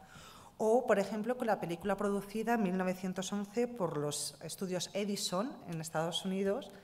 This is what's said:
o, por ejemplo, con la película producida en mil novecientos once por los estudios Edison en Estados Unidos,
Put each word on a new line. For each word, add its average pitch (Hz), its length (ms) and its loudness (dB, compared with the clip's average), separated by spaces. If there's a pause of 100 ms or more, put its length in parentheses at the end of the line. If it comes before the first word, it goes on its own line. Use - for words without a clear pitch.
(600)
o, 226 240 6
por 208 140 6
ejemplo, 220 380 0
con 247 100 -2
la 202 140 2
película 170 340 0
producida 208 600 0
en 226 80 4
mil 185 140 2
novecientos 185 540 0
once 208 340 0
por 185 300 -2
los 147 460 -2
estudios 180 520 -4
Edison 202 640 0 (120)
en 165 100 -4
Estados 160 460 0
Unidos, 196 480 0 (100)